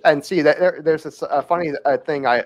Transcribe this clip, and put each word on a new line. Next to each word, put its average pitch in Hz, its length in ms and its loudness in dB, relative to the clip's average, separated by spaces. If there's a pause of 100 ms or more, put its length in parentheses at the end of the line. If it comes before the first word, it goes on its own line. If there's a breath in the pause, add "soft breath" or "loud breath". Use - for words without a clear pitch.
And 147 200 2
see, 180 160 0
that - 180 4
there, 180 240 0
there's 156 220 0
this, - 180 -12
uh, 143 200 -2
funny, 170 280 -2 (140)
uh, 139 140 2
thing 139 280 -4
I, 120 200 2